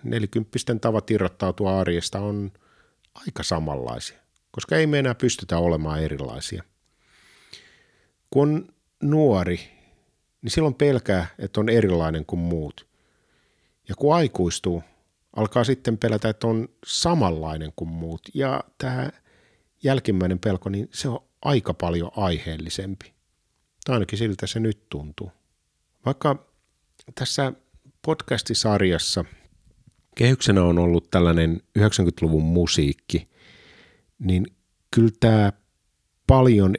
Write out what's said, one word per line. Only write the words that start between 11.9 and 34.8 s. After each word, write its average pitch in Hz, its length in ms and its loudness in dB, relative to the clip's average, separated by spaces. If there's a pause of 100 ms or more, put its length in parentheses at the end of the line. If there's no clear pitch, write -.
kuin 87 140 -6
muut. 85 480 -6 (1000)
Ja 95 60 -6
kun 147 200 2
aikuistuu, 90 680 -2 (520)
alkaa 107 280 0
sitten 120 340 -2
pelätä, 110 320 0
että 110 180 -4
on 113 220 -2 (160)
samanlainen 80 920 -2
kuin 82 140 -10
muut. 82 320 -8 (120)
Ja 135 300 -4 (140)
tää 131 340 -6 (720)
jälkimmäinen 95 560 0
pelko, 95 300 -4
niin 101 240 -6
se - 160 -6
on 117 100 -6 (220)
aika 135 320 0
paljon 85 420 -4
aiheellisempi. 87 1000 -6 (720)
Tai 135 100 -2
ainakin 104 240 -2
siltä 110 280 -4
se 113 120 -6
nyt 110 300 -4
tuntuu. 73 420 -12 (760)
Vaikka 139 420 -2 (680)
tässä 135 380 -4 (520)
podcastisarjassa 101 1200 0 (920)
kehyksenä 117 480 4
on 87 160 4
ollut 85 320 2
tällainen 82 500 4 (140)
yhdeksänkymmentäluvun 85 680 2
musiikki, 82 840 0 (920)
niin 92 260 0 (500)